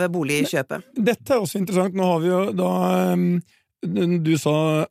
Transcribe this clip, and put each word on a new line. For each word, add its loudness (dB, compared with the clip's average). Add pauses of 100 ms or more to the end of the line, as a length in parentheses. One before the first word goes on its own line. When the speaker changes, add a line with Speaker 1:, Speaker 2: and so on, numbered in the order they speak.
Speaker 1:
boligkjøpet. -2 (140)
Speaker 2:
Men 0
dette 0
er 2
også -4
interessant. 0
Nå 0
har 2
vi 0
jo 0
da, 0
ehm, -2
du 2
sa 0